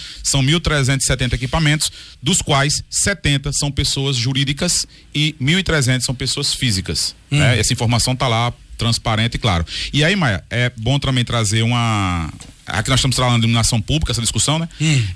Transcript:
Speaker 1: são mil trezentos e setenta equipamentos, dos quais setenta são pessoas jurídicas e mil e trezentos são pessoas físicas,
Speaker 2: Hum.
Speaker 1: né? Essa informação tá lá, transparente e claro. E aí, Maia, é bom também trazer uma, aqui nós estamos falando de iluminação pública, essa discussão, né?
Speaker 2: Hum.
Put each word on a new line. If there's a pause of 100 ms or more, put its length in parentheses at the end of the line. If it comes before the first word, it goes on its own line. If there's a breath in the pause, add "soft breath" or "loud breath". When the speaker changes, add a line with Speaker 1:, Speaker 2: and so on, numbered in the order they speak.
(220 loud breath)
Speaker 1:
são
mil
trezentos
e
setenta
equipamentos, (320 loud breath)
dos
quais (160)
setenta
são
pessoas
jurídicas (280 loud breath)
e
mil
e
trezentos
são
pessoas
físicas, (140)
Speaker 2:
Hum.
Speaker 1:
né?
Essa
informação
tá
lá, (240)
transparente
e
claro. (260 loud breath)
E
aí,
Maia,
é
bom
também
trazer
uma, (360)
aqui
nós
estamos
falando
de
iluminação
pública,
essa
discussão,
né? (100)
Speaker 2:
Hum. (120)